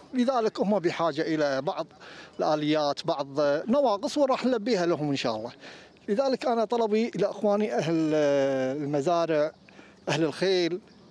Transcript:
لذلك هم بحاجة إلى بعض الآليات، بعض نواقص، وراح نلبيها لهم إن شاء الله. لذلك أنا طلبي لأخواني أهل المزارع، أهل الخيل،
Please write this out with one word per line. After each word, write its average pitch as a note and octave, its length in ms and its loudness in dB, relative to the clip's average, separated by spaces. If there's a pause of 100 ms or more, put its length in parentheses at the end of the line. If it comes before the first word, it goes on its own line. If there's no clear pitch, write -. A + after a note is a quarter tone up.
(140)
لذلك B3 460 0
هم G#3 200 2
بحاجة D#3+ 420 0
إلى D3+ 400 0
بعض D#3 260 -4 (520)
الآليات، D3+ 680 0
بعض C#3+ 200 -2 (400)
نواقص، B3 500 2
وراح C4 280 2
نلبيها A3 400 2
لهم D3+ 240 0
إن C#3 60 0
شاء B2 200 -2
الله. A2+ 160 -8 (560)
لذلك C4 380 0
أنا A#3 200 0
طلبي A3+ 500 0
لأخواني G3+ 580 0
أهل E3 200 0 (920)
المزارع، D#3 680 0 (580)
أهل D3+ 140 0
الخيل، F3 560 0 (320)